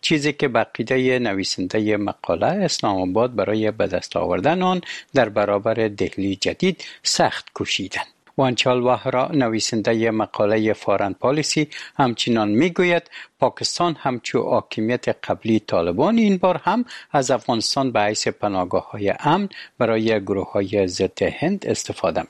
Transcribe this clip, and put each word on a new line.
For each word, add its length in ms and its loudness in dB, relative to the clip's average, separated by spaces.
چیزی 320 0
که 140 0
به 120 2
عقیده 600 0
نویسنده 800 -2
مقاله، 500 -2
اسلام 600 0
آباد 260 0
برای 360 0
به 160 0
دست 300 -4
آوردن 440 0
آن 200 0
در 160 4
برابر 440 0
دهلی 640 -2
جدید 480 -2
سخت 500 0
کوشیدند. 520 -6
وانچال 460 2
وهرا، 500 0
نویسنده 800 0
مقاله 600 0
فارن 400 -2
پالیسی، 540 0
همچنان 540 2
می‌گوید 520 2
پاکستان 600 -2
همچو 440 -2
حاکمیت 640 -2
قبلی 500 0
طالبان 580 2
این 200 4
بار 260 2
هم 220 0
از 200 2
افغانستان 600 0
به 100 2
حیث 260 0
پناهگاه‌های 920 -2
امن 300 2
برای 440 2
گروه‌های 640 0
ضد 360 -2
هند 440 -2
استفاده 640 -2